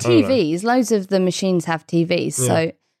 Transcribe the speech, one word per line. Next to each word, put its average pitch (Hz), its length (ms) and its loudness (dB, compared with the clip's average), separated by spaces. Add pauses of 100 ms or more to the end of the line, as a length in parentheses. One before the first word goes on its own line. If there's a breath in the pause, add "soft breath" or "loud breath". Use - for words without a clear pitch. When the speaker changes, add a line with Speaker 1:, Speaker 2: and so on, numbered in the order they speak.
Speaker 1:
I - 20 -10
don't 339 180 4
know. - 60 0
Speaker 2:
T 208 240 0
Vs. 175 120 -4
Loads 233 280 0
of 196 160 0
the 190 120 0
machines 185 460 0
have 165 220 -6
T 170 160 2
Vs. 160 360 -2
Speaker 1:
Yeah. 127 80 0
Speaker 2:
So 165 240 0 (280)